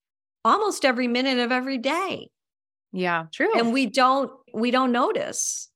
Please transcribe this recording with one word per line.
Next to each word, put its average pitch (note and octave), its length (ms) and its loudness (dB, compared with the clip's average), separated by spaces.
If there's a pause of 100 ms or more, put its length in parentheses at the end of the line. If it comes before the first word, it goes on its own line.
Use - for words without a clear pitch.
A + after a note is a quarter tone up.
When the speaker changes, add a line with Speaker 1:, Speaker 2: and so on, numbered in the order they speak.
(460)
Speaker 1:
almost F4+ 400 2
every B3+ 220 2
minute B3 320 0
of A#3+ 120 0
every B3+ 260 -2
day. D#4 520 -4 (640)
Speaker 2:
Yeah, F3 420 -2
true. G4+ 240 0
Speaker 1:
And A#3 160 2
we C4+ 140 2
don't, C4 440 2 (220)
we A#3 180 0
don't B3+ 200 2
notice. - 840 -2